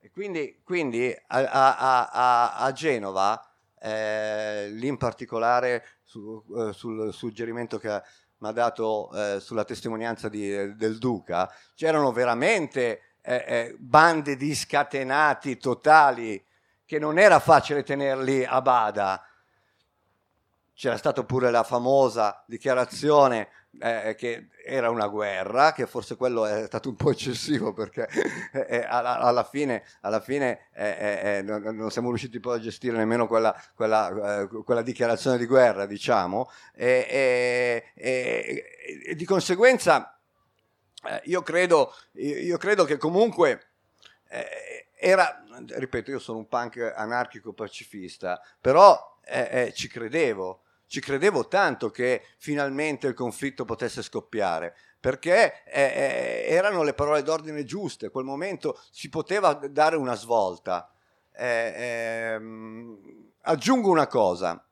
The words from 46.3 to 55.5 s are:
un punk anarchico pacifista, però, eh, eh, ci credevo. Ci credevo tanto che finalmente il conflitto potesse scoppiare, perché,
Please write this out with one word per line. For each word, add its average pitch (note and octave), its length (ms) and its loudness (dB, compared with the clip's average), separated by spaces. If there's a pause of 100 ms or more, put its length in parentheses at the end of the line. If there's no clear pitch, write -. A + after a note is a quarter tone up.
un G#2+ 80 -16
punk A#2+ 480 -4
anarchico A2+ 580 -6
pacifista, F#2+ 880 -10 (180)
però, D#3+ 680 8
eh, B2+ 260 -4
eh, B2 220 -2
ci - 140 -10
credevo. A2 760 -4 (280)
Ci C#3 120 -8
credevo C#3 460 0
tanto D3+ 440 0
che B2 320 -2 (160)
finalmente C#3+ 640 -4
il C3 80 -2
conflitto B2+ 500 -6
potesse A2+ 380 -8
scoppiare, F#2 760 -4 (240)
perché, E3 680 0